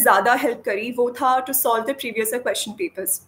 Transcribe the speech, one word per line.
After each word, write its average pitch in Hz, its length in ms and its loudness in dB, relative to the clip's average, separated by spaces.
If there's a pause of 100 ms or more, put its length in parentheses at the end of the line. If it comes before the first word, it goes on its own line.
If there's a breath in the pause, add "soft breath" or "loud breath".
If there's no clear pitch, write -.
ज़्यादा 233 400 4
help 240 240 -2
करी, 220 280 -4
वो 247 200 2
था 262 300 2
to 269 60 -8
solve 226 340 0
the 277 80 -2
previous 220 360 -4
year 254 100 -2
question 214 340 -4
papers. - 540 -6